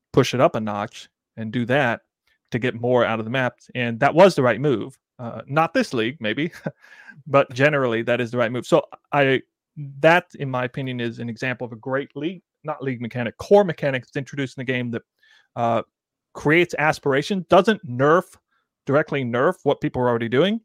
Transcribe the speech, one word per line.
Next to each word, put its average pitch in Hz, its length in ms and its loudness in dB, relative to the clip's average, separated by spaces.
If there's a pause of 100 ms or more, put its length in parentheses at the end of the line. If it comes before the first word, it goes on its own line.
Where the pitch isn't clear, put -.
(140)
push 131 200 2
it 123 80 0
up 135 140 4
a 117 60 -4
notch 104 480 -8 (280)
and 110 140 -10
do 120 140 -4
that 123 360 0 (500)
to 123 80 -2
get 120 160 -4
more 120 300 2
out 110 140 -2
of 110 60 -6
the 110 60 -8
maps." 127 440 -4
And 120 240 -4
that 143 140 2
was 180 220 8
the 139 80 2
right 120 180 2
move. 135 360 -2 (200)
Uh, 117 300 -12
not 160 260 0
this 262 200 0
league, 123 280 -2
maybe, 117 300 -4 (380)
<laughs> - 380 -20
but 139 260 2
generally 131 500 2
that 120 180 0
is 117 100 -6
the 123 60 -6
right 117 140 0
move. 123 140 -6
So - 180 4 (280)
I, 135 300 2 (580)
that 165 360 4
in 139 140 -8
my 127 160 -4
opinion 127 360 -6
is 117 180 -6
an 120 100 -8
example 127 360 -6
of 117 80 -10
a - 40 -14
great 131 380 -6
league, 160 260 -8 (220)
not 147 200 -8
league 127 180 -4
mechanic, 117 360 -6
core 202 280 6
mechanic 135 380 -4
that's - 140 -14
introduced 139 400 -8
in 135 40 -8
the 123 100 -4
game 123 200 -4
that, 113 100 -6 (540)
uh, 117 260 0 (520)
creates 165 460 0
aspiration, 147 680 0
doesn't 190 380 4
nerf, 143 500 2 (480)
directly 143 400 0
nerf 123 380 0
what 143 180 0
people 143 200 -4
are 123 80 2
already 117 200 0
doing, 180 360 2